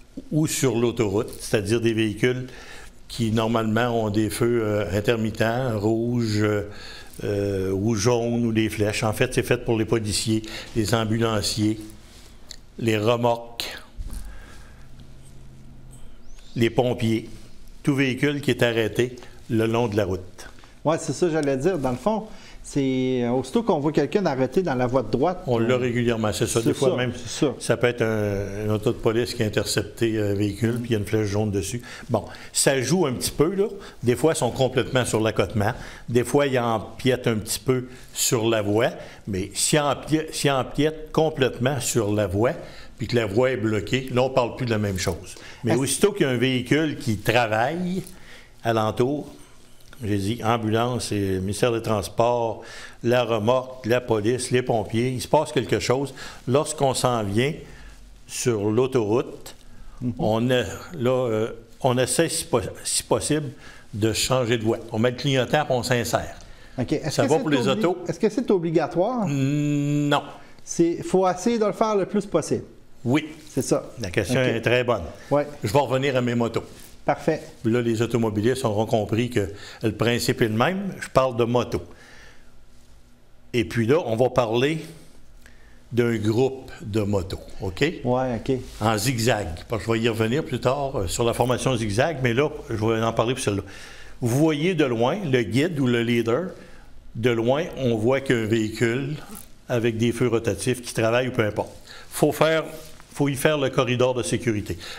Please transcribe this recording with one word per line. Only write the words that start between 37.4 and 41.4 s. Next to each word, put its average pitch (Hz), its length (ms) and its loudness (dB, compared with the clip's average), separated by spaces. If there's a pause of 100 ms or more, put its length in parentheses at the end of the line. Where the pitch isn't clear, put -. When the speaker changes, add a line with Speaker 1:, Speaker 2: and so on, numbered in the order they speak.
Speaker 1:
peu 127 280 0 (260)
sur 113 360 0
la 110 120 4
voie. 110 300 2 (360)
Mais 98 260 -4
s'ils - 260 2
empie-, 147 520 0
s'ils 143 200 0
empiètent 139 600 0
complètement 135 680 2